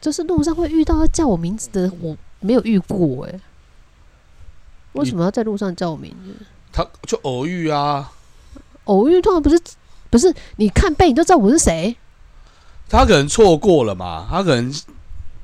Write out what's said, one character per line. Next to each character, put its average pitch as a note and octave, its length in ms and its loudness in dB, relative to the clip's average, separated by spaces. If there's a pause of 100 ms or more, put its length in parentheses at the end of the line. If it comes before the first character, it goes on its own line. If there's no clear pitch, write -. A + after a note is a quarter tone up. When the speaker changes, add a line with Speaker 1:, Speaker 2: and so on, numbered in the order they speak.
Speaker 1:
就 D#4 100 -6
是 E4+ 120 -8
路 D#4+ 200 0
上 D#4+ 120 -2
会 E4+ 120 -4
遇 D#4+ 160 0
到 D#4 240 2
叫 D#4+ 200 2
我 G3 100 0
名 E3+ 180 -6
字 - 140 -12
的， F#3 220 -2 (100)
我 D#3 160 -8 (220)
没 G3 140 -2
有 B3+ 100 4
遇 G#3+ 160 0
过 E3+ 460 -4
欸。 F#3 140 -14 (1500)
为 C#4 120 -2
什 B3 100 -4
么 E3+ 80 -2
要 F3+ 60 0
在 A3+ 140 -4
路 G#3+ 120 -4
上 G3 200 -6
叫 F3 160 -6
我 D#3 40 -10
名 - 160 -16 (140)
字？ G3 80 -20 (380)
Speaker 2:
他 E3 120 -4 (220)
就 - 160 -6
偶 C3 240 -6
遇 E3+ 240 -6
啊。 C#3+ 420 -4 (760)
Speaker 1:
偶 G3+ 220 2
遇 F4+ 140 4
通 G4+ 100 2
常 F4+ 80 2
不 C#4+ 80 0
是， D#4+ 140 4 (480)
不 A#3 80 4
是， E4 160 4 (220)
你 G#3 140 0
看 - 260 2
背 F#4 140 4
影 A#3+ 60 2
就 C#4 80 2
知 - 60 -4
道 F#4 80 6
我 G#3 140 4
是 D#4+ 80 4
谁。 F3+ 360 -2 (960)
Speaker 2:
他 C3+ 160 4
可 F3+ 100 4
能 C#3+ 120 2
错 F#3+ 280 4
过 D#3 280 2
了 G#2 100 -2
嘛， F2+ 340 -10
他 E3 140 -2
可 E3+ 140 0
能 A#2+ 180 -4 (720)